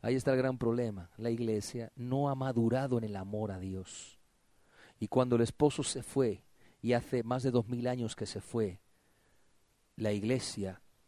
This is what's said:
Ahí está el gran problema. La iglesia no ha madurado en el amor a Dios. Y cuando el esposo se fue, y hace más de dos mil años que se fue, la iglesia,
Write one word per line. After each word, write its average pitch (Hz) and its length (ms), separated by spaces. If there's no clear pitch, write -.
Ahí 123 120
está 131 180
el 131 40
gran 131 220
problema. 117 580
La 113 140
iglesia 113 680
no 131 320
ha 139 60
madurado 127 640
en 113 60
el 104 120
amor 101 340
a 95 80
Dios. 95 600
Y 107 80
cuando 123 280
el 117 60
esposo 147 400
se 131 200
fue, 120 420
y 117 100
hace 120 300
más 123 200
de 135 80
dos 117 160
mil 120 220
años 123 260
que 107 120
se - 160
fue, 104 360
la 107 160
iglesia, 104 680